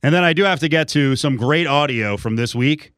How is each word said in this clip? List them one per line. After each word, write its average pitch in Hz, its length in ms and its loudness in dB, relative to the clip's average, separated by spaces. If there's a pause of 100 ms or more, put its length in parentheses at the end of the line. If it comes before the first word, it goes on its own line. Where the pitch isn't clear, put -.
And 147 120 2
then 180 100 2
I 170 80 4
do 170 120 2
have 185 160 0
to 160 80 -2
get 156 200 0
to 139 260 2
some 135 220 -2
great 147 300 0
audio 131 500 0
from 110 200 -4
this 117 180 -4
week 139 440 -2